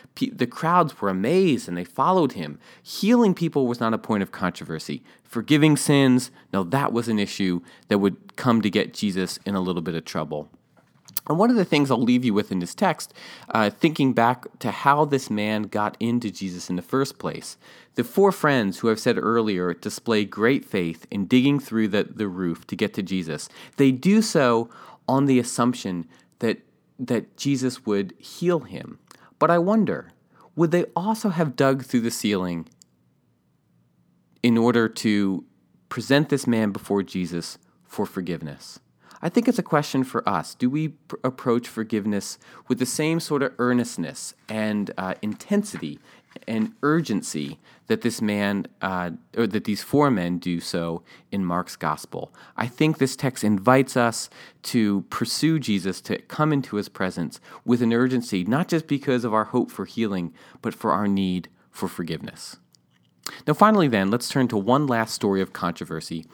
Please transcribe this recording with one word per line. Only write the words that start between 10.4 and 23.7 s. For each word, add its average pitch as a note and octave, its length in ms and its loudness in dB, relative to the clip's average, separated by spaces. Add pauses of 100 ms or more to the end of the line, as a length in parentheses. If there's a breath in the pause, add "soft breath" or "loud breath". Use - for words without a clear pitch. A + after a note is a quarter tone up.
And D#3 100 0
one A3+ 140 4
of A#3+ 60 4
the F#3 80 2
things C#3+ 260 2
I'll A2+ 100 4
leave B2 240 2
you A2 80 2
with G#2 180 0
in F#2+ 60 0
this F2 160 -4
text, - 400 -2 (360 loud breath)
uh, G#2+ 200 2
thinking C#3+ 440 2
back A#2 340 2 (120)
to A#2 120 -4
how D3 340 4
this C#3+ 240 -2
man G#2+ 340 -2
got G#2+ 360 -4
into A#2 320 -2
Jesus F2+ 400 -10
in F2+ 40 -2
the F2+ 60 -4
first C3 380 -2
place, - 360 -10 (380 loud breath)
the B2 100 -2
four F#3+ 280 4
friends B2+ 480 2
who A#2 100 2
I've A2 100 0
said A2+ 200 2
earlier G#2 560 0
display G#2 500 -2
great A2+ 400 0
faith F2 460 -4
in G2 160 -4
digging C3+ 320 4
through A2 300 -2
the, G2+ 160 0
the G#2+ 220 -6
roof F2 400 -4
to - 80 -8
get G2+ 200 -2
to G#2 80 -4
Jesus. E2+ 440 -6 (300 loud breath)